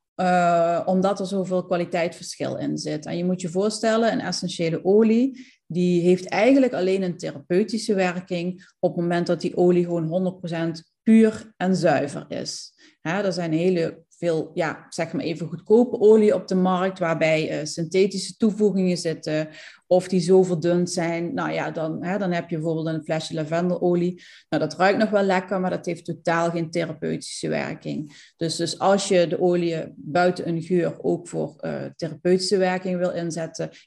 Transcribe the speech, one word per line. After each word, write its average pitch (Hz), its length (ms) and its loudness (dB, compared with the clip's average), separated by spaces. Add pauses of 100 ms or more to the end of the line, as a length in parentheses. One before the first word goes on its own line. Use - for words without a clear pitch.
(140)
Eh, 175 720 2
omdat 190 340 2
er 190 60 -4
zoveel 185 380 -2
kwaliteitsverschil 175 920 -4
in 147 200 -4
zit. 151 280 -6
En 160 100 -6
je 175 80 -4
moet 180 160 -2
je 185 80 -6
voorstellen, 214 640 0
een 180 80 -2
essentiële 175 640 -4
olie, 226 640 4 (200)
die 175 360 2
heeft 180 260 4
eigenlijk 247 440 4
alleen 190 300 0
een 180 160 -4
therapeutische 190 760 -2
werking 180 840 -4
op 175 160 0
het 175 80 -4
moment 175 240 0
dat 175 140 0
die - 160 -4
olie 180 280 4
gewoon 170 220 -2
honderd 180 320 -2
procent 165 540 -6 (100)
puur 220 540 4
en 185 200 0
zuiver 151 520 0
is. - 440 -10 (280)
Hè, 180 220 -2
er 190 100 0
zijn 170 200 -4
hele 170 520 0 (140)
veel, 160 360 -2
ja, - 340 -4
zeg 165 240 -6
maar - 120 -4
even 160 240 -6
goedkope 226 520 2
olie 214 340 8
op 185 140 -4
de 185 60 -2
markt, 185 440 2
waarbij, 160 520 2 (100)
eh, 151 40 -6
synthetische 190 720 -2
toevoegingen 190 600 2
zitten, 156 520 -4 (380)
of 180 220 4
die 190 120 2
zo 185 220 6
verdund 175 480 0
zijn. 170 440 -4
Nou 165 180 -4
ja, 160 180 -4
dan, 160 340 -6
hè, 190 140 -2
dan 190 140 -2
heb 170 180 -4
je 175 60 -4
bijvoorbeeld 160 300 -2
een 160 180 -4
flesje 160 300 -4
lavendelolie. 175 880 0 (260)
Nou, 156 140 -2
dat 156 140 -4
ruikt 190 220 4
nog 214 120 2
wel 202 120 2
lekker, 190 380 0
maar 185 100 -2
dat 170 160 -6
heeft 170 180 -6
totaal 170 460 -2
geen 165 200 -4
therapeutische 160 760 -6
werking. 151 880 -8
Dus, 160 200 -4
dus 170 220 -6
als 196 300 2
je 180 180 4
de 160 140 -4
olie 175 560 0
buiten 180 520 0
een 165 140 -4
geur 165 420 -2
ook 170 240 -2
voor, 156 320 -6
eh, 147 240 -8 (120)
therapeutische 180 600 0
werking 185 420 0
wil 175 120 0
inzetten, 165 600 -6 (160)